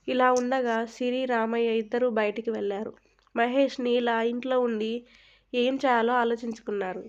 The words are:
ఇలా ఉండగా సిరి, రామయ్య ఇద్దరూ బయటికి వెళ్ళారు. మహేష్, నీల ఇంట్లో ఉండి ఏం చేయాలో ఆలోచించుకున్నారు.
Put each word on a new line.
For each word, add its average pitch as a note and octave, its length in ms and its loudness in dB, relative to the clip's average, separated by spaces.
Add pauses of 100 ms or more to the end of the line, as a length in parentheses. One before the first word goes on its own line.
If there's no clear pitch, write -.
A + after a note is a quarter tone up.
ఇలా B3+ 240 4
ఉండగా B3 520 0
సిరి, B3 400 -2
రామయ్య A3+ 540 0
ఇద్దరూ A#3+ 320 0
బయటికి G#3+ 400 -2
వెళ్ళారు. G3+ 420 -4 (420)
మహేష్, B3+ 460 2
నీల A#3+ 280 2 (160)
ఇంట్లో B3 360 0
ఉండి A3+ 320 0 (600)
ఏం B3 220 2
చేయాలో B3 380 2
ఆలోచించుకున్నారు. A3+ 960 -2